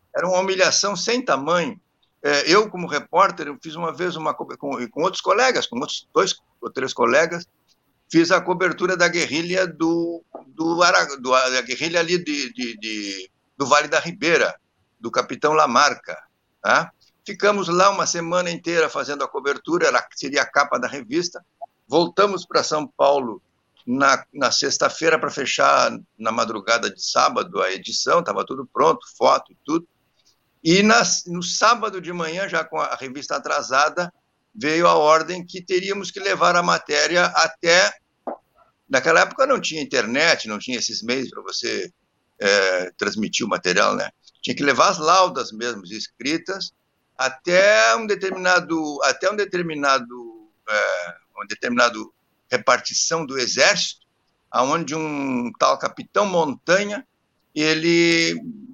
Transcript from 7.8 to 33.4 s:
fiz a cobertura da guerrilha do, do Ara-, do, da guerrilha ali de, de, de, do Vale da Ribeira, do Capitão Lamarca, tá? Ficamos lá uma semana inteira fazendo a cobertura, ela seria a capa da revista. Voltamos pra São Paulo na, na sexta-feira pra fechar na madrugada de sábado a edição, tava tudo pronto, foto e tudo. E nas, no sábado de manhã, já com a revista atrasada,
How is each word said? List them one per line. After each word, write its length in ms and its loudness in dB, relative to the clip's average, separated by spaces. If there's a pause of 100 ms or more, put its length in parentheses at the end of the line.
fiz 180 4
a 120 4
cobertura 560 -2
da 100 4
guerrilha 580 -2
do, 560 -2 (260)
do 360 0
Ara-, 340 2
do, 140 -4
da 300 2
guerrilha 400 -4
ali 200 0
de, 320 -6
de, 240 -8
de, 540 -10 (260)
do 80 -4
Vale 220 4
da 120 0
Ribeira, 540 0 (460)
do 100 -8
Capitão 440 -2
Lamarca, 640 2 (440)
tá? 300 0 (320)
Ficamos 440 0
lá 240 4
uma 160 -2
semana 420 -2
inteira 400 -2
fazendo 340 -6
a 40 -2
cobertura, 600 -2
ela 180 2 (100)
seria 260 -2
a 40 0
capa 340 0
da 80 -4
revista. 580 -6 (420)
Voltamos 580 0
pra 180 0
São 220 -2
Paulo 560 2 (440)
na, 480 2
na 180 0
sexta-feira 680 0
pra 100 -4
fechar 640 2 (220)
na 140 -4
madrugada 580 0
de 120 -14
sábado 600 0
a 100 -2
edição, 520 -2
tava 200 -4
tudo 300 -12
pronto, 260 2 (180)
foto 340 2
e 120 -20
tudo. 240 -6 (760)
E 180 4
nas, 460 2
no 160 -8
sábado 580 0
de 100 -12
manhã, 380 -6
já 140 -2
com 160 -8
a 160 -4
revista 400 -8
atrasada, 760 0 (420)